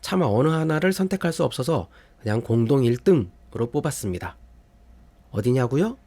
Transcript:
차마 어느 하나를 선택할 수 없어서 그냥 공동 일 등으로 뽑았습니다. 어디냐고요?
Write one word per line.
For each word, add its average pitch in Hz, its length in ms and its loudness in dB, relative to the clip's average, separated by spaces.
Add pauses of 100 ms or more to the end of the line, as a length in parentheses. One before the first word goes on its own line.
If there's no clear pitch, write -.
차마 180 260 0
어느 120 220 2
하나를 160 440 0
선택할 185 400 -2
수 160 120 -2
없어서 127 440 -2 (320)
그냥 110 220 0
공동 117 420 2
일 120 140 2
등으로 117 720 0
뽑았습니다. 107 680 -6 (920)
어디냐고요? 127 680 0 (100)